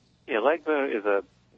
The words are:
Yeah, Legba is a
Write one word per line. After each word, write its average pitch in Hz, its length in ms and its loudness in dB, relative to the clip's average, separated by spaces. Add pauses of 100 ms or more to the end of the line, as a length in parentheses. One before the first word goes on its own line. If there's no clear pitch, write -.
(260)
Yeah, 120 120 -4
Legba 139 580 0
is 101 80 -6
a 101 180 2 (360)